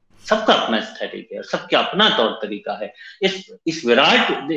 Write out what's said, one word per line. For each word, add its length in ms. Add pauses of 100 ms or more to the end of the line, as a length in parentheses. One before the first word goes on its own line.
(300)
सबका 240
अपना 240
aesthetic 540
है 60
और 80
सबका 340
अपना 300
तौर 200
तरीका 540
है। 100 (280)
इस, 300 (160)
इस 180
विराट, 720